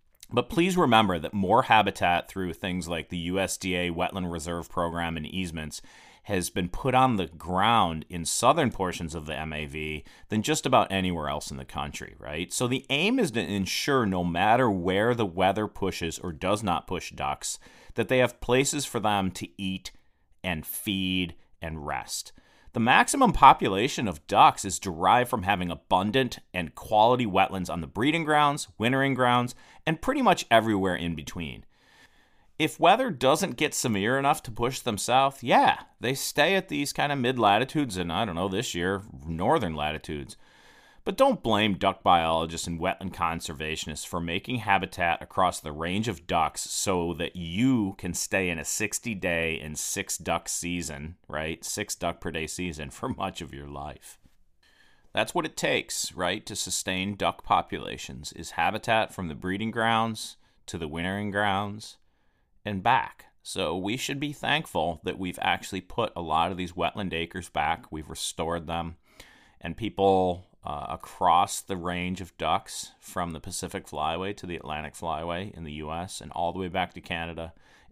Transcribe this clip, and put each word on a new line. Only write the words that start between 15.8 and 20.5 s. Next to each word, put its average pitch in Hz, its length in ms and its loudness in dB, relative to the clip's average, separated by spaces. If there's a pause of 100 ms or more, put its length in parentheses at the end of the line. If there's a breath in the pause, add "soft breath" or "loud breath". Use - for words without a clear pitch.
or 90 120 -8
does 95 320 0
not 85 240 -2
push 87 240 -6
ducks, 69 480 -6 (360 loud breath)
that 113 120 0
they 127 120 4
have 123 200 2
places 135 460 2
for 113 160 -4
them 101 300 2
to - 180 -10 (120)
eat 95 300 -6 (500)
and 82 240 -4